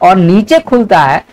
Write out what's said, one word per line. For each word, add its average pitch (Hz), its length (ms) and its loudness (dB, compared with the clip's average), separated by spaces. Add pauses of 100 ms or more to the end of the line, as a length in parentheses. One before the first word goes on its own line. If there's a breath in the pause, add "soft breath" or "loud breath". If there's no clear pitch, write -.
और 180 160 2
नीचे 196 440 0
खुलता 214 400 -2
है 143 220 -2 (100)